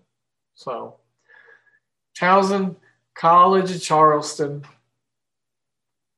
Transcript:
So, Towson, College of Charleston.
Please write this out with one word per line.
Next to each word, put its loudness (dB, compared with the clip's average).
So, -14
Towson, 0
College 2
of -12
Charleston. -2